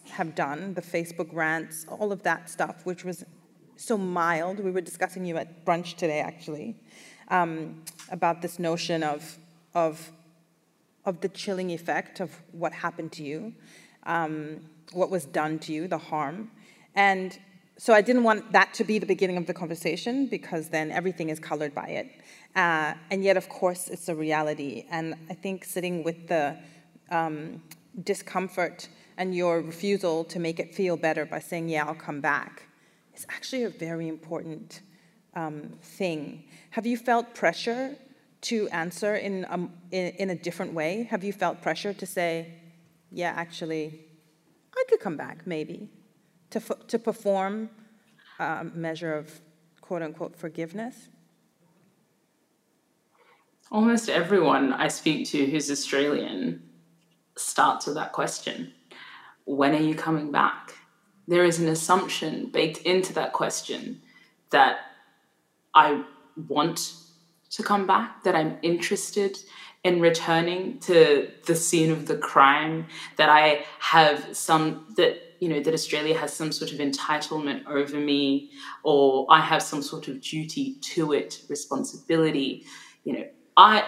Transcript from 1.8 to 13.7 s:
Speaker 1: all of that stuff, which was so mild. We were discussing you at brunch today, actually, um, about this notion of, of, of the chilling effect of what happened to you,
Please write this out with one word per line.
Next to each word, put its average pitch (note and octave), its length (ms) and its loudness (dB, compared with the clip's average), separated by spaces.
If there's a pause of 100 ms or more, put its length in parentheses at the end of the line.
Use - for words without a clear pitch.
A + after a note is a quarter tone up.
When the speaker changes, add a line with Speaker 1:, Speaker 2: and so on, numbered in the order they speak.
Speaker 1:
all G#3 240 -4
of F#3 120 -6
that E3 260 -2
stuff, - 360 -6
which F3+ 200 -8
was F3+ 180 -10 (520)
so - 220 -4
mild. F3+ 600 0
We F#3+ 120 -4
were F#3 100 -2
discussing F#3 440 -6
you E3 120 -4
at - 280 -10
brunch E3+ 300 -2
today, D3+ 240 -2
actually, - 560 -8 (540)
um, D#3+ 540 -2 (260)
about E3+ 320 -2
this F3 180 -8
notion E3 440 -2
of, D3 340 -6 (360)
of, D#3+ 380 -2 (920)
of F3 160 -4
the F#3+ 80 -4
chilling F#3 420 -6
effect E3 480 -6
of E3 120 -8 (200)
what E3 220 -6
happened E3 400 -8
to D#3 100 -14
you, D#3 300 -10 (500)